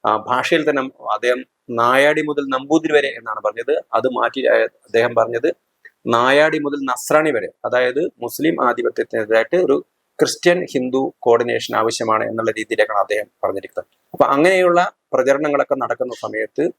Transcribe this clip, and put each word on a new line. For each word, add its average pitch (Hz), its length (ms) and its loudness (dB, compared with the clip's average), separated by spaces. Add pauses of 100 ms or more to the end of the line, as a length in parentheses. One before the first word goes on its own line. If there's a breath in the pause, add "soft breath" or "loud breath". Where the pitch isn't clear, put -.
ആ, 107 120 2
ഭാഷയിൽ 127 520 -2
തന്നെ 139 120 -2 (320)
അദ്ദേഹം 123 420 -4 (140)
നായാടി 135 600 2
മുതൽ 143 140 -2 (120)
നമ്പൂതിരി 151 420 0
വരെ 139 120 2 (100)
എന്നാണ് 113 260 -8
പറഞ്ഞത്. 113 280 -2 (240)
അത് 117 100 0 (100)
മാറ്റി, 117 240 -2 (120)
ഏഹ്, 113 160 2 (180)
അദ്ദേഹം 117 320 0
പറഞ്ഞത് 117 300 0 (680 loud breath)
നായാടി 147 500 4
മുതൽ 143 140 -4 (120)
നസ്രാണി 151 440 0
വരെ, 95 140 -4 (160)
അതായത് 123 360 0 (220)
മുസ്ലിം 147 320 -2 (120)
ആധിപത്യത്തിനെതിരായിട്ട് 113 960 0
ഒരു 139 100 4 (440)
ക്രിസ്ത്യൻ 175 400 2 (140)
ഹിന്ദു 127 280 0 (240)
കോർഡിനേഷൻ 120 540 2
ആവശ്യമാണ് 113 500 0
എന്നുള്ള 110 280 -2
രീതിയിലേക്കാണ് 107 480 0
അദ്ദേഹം 104 220 -4 (160)
പറഞ്ഞിരിക്കുന്നത്. 95 460 -6 (240)
അപ്പൊ 135 120 4 (100)
അങ്ങനെയുള്ള 175 440 4 (340)
പ്രചരണങ്ങളൊക്കെ 139 720 0
നടക്കുന്ന 120 300 -6 (100)
സമയത്ത് 110 420 -4 (140)